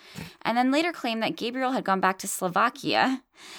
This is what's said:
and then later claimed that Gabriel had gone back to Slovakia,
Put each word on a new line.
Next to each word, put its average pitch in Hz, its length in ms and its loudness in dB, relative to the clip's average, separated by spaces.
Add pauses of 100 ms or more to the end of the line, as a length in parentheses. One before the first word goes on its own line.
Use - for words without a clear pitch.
(420)
and 226 160 0
then 254 120 4
later 320 220 2
claimed 226 300 -4
that - 160 0
Gabriel 247 340 -2
had 240 120 -2
gone 190 160 2
back 185 180 2
to 196 100 -8
Slovakia, 185 920 0 (360)